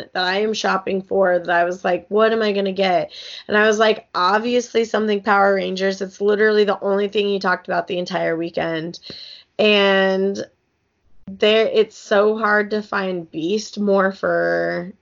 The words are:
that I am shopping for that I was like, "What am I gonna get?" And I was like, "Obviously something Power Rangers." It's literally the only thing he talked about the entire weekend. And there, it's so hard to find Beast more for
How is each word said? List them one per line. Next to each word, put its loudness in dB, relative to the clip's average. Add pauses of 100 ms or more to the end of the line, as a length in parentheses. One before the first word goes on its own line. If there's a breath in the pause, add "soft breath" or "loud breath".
(120)
that -4
I -2
am -2
shopping -2
for 2
that -6
I 2
was -4
like, -2
"What 2
am 0
I 0
gonna -2
get?" 0 (340 loud breath)
And -2
I 4
was 2
like, 2
"Obviously 0
something -2
Power 4
Rangers." -2
It's -10
literally 2
the 0
only 0
thing -2
he -2
talked -2
about -2
the -6
entire -2
weekend. -6 (580 loud breath)
And 2 (840)
there, 2
it's 0
so 2
hard 0
to -2
find -6
Beast -4
more 2
for -2 (100)